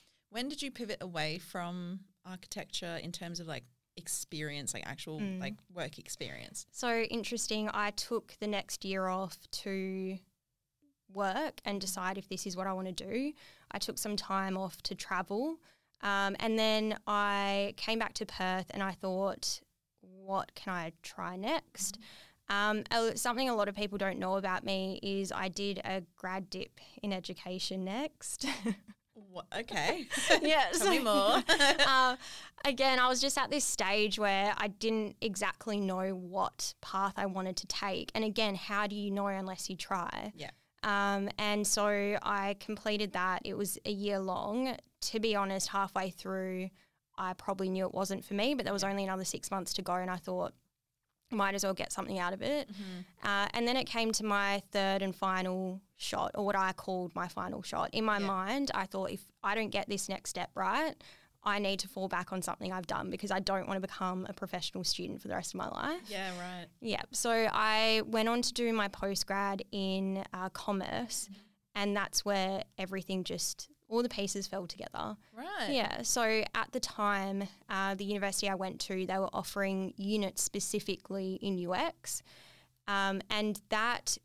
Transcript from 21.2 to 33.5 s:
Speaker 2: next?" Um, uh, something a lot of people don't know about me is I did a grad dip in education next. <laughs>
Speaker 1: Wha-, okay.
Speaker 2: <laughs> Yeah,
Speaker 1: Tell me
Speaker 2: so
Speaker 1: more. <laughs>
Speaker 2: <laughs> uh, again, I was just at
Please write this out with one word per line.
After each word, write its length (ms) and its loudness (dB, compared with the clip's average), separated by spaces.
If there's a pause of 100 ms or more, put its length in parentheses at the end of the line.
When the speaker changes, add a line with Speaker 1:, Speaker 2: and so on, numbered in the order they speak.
Speaker 2:
next?" 600 -4 (520)
Um, 420 2
uh, 240 2
something 340 0
a 60 2
lot 140 4
of 60 -4
people 220 -2
don't 220 0
know 180 2
about 260 0
me 400 -2
is 280 -2
I 160 -2
did 380 -4
a 160 -2 (140)
grad 340 -6
dip 300 -10 (240)
in 100 0
education 720 -4
next. 600 -4
<laughs> 500 -4 (200)
Speaker 1:
Wha-, 280 -12 (160)
okay. 480 0 (180)
Speaker 2:
<laughs> 160 8
Yeah, 320 6
Speaker 1:
Tell 160 4
me 80 8
Speaker 2:
so 60 2
Speaker 1:
more. 420 6
<laughs> 20 -
Speaker 2:
<laughs> 400 8
uh, 300 8 (480)
again, 340 6
I 80 8
was 140 4
just 160 2
at 140 2